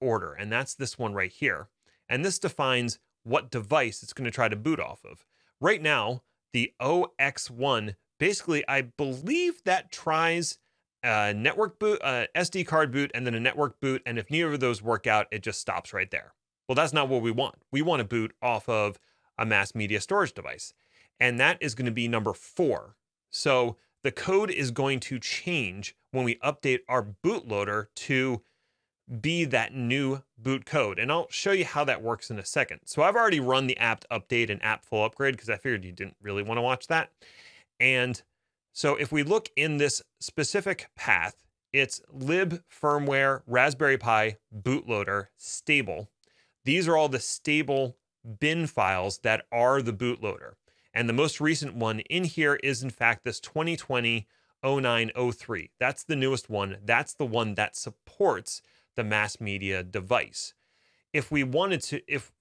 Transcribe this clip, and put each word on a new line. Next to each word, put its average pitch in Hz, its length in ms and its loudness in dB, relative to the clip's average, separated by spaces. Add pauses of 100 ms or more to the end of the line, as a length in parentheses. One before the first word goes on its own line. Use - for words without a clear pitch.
order, 104 320 0
and 101 180 -8
that's 123 240 -2
this - 240 -8
one 113 140 -2
right 95 180 -2
here. 98 380 -2 (400)
And 135 160 0
this 190 120 0
defines 127 640 0 (240)
what 123 260 -2
device 117 540 0
it's - 100 -16
gonna 123 160 -4
try 113 200 2
to 107 80 -2
boot 147 220 -2
off - 260 -10
of. - 200 -20 (360)
Right 175 200 2
now, 127 420 0 (280)
the 117 300 0
O 165 360 2
X - 320 -2
one, 117 460 0 (240)
basically, 170 480 0
I 139 140 0
believe 151 800 -4
that 185 260 0
tries 165 680 0 (440)
a 107 320 2
network 147 460 0
boot, 214 240 2
uh, 123 320 0
S 175 140 0
D 185 160 -4
card 156 260 2
boot, 139 220 0
and 120 120 -4
then 120 100 -2
a 113 40 -2
network 131 400 0
boot, 131 260 -2
and 117 140 -4
if 104 100 -6
neither 156 240 0
of 143 60 -2
those 120 220 0
work 110 260 0
out, 107 240 4
it 107 100 -6
just 107 200 -6
stops - 320 -6
right 95 180 -4
there. - 220 -8 (340)
Well, 131 80 0
that's 143 180 4
not 143 160 2
what 127 120 2
we 113 100 0
want. 120 240 -2 (160)
We 139 100 0
wanna 156 220 2
boot 110 380 -2
off 117 280 0
of 104 300 0 (380)
a 113 80 0
mass 101 300 4
media 104 240 0
storage 196 340 0
device, - 400 -12 (460)
and 123 200 4
that 160 200 4
is 139 160 -2
gonna 123 160 -2
be 117 160 0
number 113 260 0
four. - 640 -2 (340)
So 127 480 2 (260)
the 139 80 0
code 196 380 2
is 131 220 -2
going 135 300 0
to 127 180 -8
change 107 760 -4 (160)
when 131 120 0
we 117 120 0
update 131 520 0
our 120 160 2 (200)
bootloader 104 720 0
to 131 480 0 (760)
be 165 260 0
that 123 280 0
new 135 500 0 (140)
boot 127 280 -2
code. 110 320 0
And 117 140 0
I'll 165 180 0
show - 220 -2
you 190 140 2
how 147 180 0
that 131 180 0
works 113 300 -4
in 107 80 -8
a 95 60 -10
second. - 400 -2
So - 180 0
I've 196 120 6
already 214 240 4
run 131 280 2
the 127 100 -2
apt 113 320 0
update 117 400 -2
and 104 140 -6
apt 107 220 -2
full 107 180 0
upgrade 135 340 0
'cause 110 120 -10
I 107 80 -2
figured 110 260 -4
you 92 80 -12
didn't 95 300 -12
really 101 220 -4
wanna 113 180 -2
watch 127 260 0
that. 160 240 -2 (680)
And 127 420 2 (500)
so 143 240 0
if 143 160 -4
we 147 120 2
look 208 340 0
in 147 200 0
this 143 240 2 (200)
specific - 760 -4
path, 90 500 0 (280)
it's 135 360 0
lib 165 600 0
firmware, 139 760 2
Raspberry 135 520 4
Pi, 110 400 2 (180)
bootloader, 101 800 -2
stable. 104 760 -2 (540)
These 160 240 2
are 170 80 4
all 156 140 4
the 131 100 -2
stable 139 800 -2 (420)
bin 160 280 0
files 95 520 0
that 110 320 0
are 123 300 4
the 117 120 -2
bootloader. 110 600 -4 (400)
And 117 160 0
the 117 40 2
most 147 280 2
recent 151 320 0
one 110 280 -2
in 180 240 -2
here 151 300 2
is, 131 280 -2
in 131 80 -6
fact, 117 320 2
this 113 160 -6
twenty 165 360 -4
twenty 117 520 -2 (340)
oh 135 160 2
nine 117 380 2
oh 123 160 0
three. 104 480 -8
That's 123 240 -2
the 156 120 -2
newest 131 340 0
one. 98 340 -2
That's 117 300 0
the 147 120 -4
one 110 300 0
that 107 200 -2
supports - 840 -2 (340)
the 120 80 -2
mass 107 360 0
media 98 420 -4
device. 92 720 -4 (600)
If 151 180 -2
we 147 120 2
wanted 156 400 0
to, - 240 -8
if, 139 340 -6